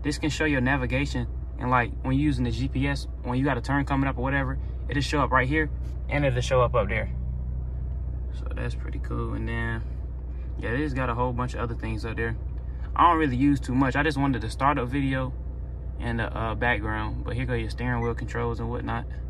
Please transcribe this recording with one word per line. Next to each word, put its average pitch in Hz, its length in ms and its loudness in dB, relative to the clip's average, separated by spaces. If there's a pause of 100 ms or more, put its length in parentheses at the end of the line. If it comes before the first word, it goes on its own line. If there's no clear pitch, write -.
this 143 140 0
can 160 120 0
show 156 160 0
your 143 160 4
navigation, 127 640 2 (300)
and, 120 140 -2
like, 120 200 4 (120)
when 131 100 2
you're 139 120 4
using 131 180 2
the 120 80 2
G 117 160 0
P 135 200 0
S, 139 200 -2 (160)
when 123 160 -2
you 135 40 2
got 139 140 2
a 113 40 -2
turn 139 240 2
coming 139 220 2
up 127 100 -2
or 120 40 -2
whatever, 135 380 0 (280)
it'll 139 140 0
show 143 200 2
up 120 100 2
right 123 160 4
here, 151 220 2 (400)
and 143 140 2
it'll 123 180 4
show 127 200 4
up 117 140 4
up 101 140 4
there. 110 200 0 (1200)
So - 120 -4 (100)
that's 120 200 -4
pretty - 240 -4
cool. 117 340 -2
And 113 160 -4
then, 113 320 -2 (760)
yeah, 104 140 -2
this 143 220 0
got 127 160 0
a 117 40 0
whole 123 200 0
bunch 123 200 -2
of 131 60 -4
other 117 160 -2
things 113 300 -4
up 113 120 -4
there. 117 180 -2 (600)
I 165 140 8
don't 165 100 6
really 143 160 4
use 139 240 6
too 123 160 -2
much. 131 200 4
I 143 60 4
just 151 160 2
wanted 139 240 2
the 113 80 -4
startup 135 380 2
video 131 440 0 (680)
and 117 200 -2
the, - 160 -2
uh, 113 200 0
background. 113 680 0
But 123 120 -4
here 123 100 -2
go 123 80 -2
your 113 160 -2
steering 120 320 -2
wheel 117 140 0
controls 117 440 -4
and 117 100 -4
whatnot. 117 360 -4 (240)